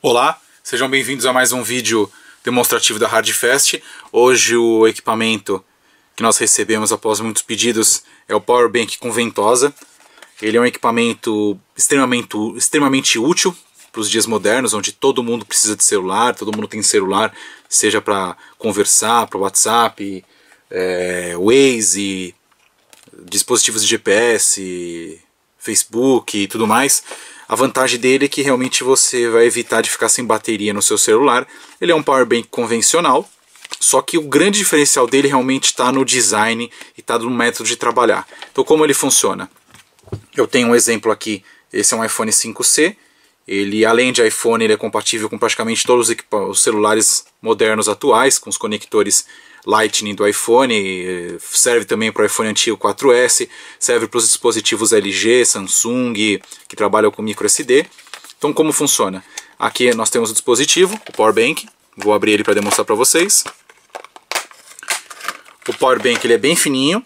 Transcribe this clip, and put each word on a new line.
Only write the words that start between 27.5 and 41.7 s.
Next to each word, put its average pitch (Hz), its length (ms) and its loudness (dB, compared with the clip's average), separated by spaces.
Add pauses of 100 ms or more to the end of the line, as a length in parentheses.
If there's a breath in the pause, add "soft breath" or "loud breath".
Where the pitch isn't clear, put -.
vantagem 127 440 0
dele 127 260 2
é - 40 -2
que 143 120 -6
realmente 131 440 -2
você 127 440 0
vai 113 160 6
evitar 117 360 0
de - 80 -2
ficar - 180 -2
sem 123 180 -2
bateria 107 480 -2
no 101 80 -4
seu 107 160 0
celular. 123 480 4 (340 loud breath)
Ele 175 120 0
é 165 40 6
um 156 60 0
power 135 240 2
bank 117 220 0
convencional, 131 840 0 (500)
só 131 220 2
que - 160 -4
o 156 60 0
grande 160 360 2
diferencial 143 460 2
dele 135 220 2
realmente 135 480 0
tá 127 160 0
no 135 140 0
design 113 680 -2 (260 loud breath)
e - 40 -20
tá 117 180 -2
no 113 100 -4
método 117 380 -2
de 117 80 -2
trabalhar. 120 500 0 (240 loud breath)
Então, 135 140 -2
como 156 200 2
ele 147 100 2
funciona? 98 580 -2 (840)
Eu 123 120 0
tenho 123 220 0
um 120 60 4
exemplo 113 360 2
aqui, 104 320 -4 (280 soft breath)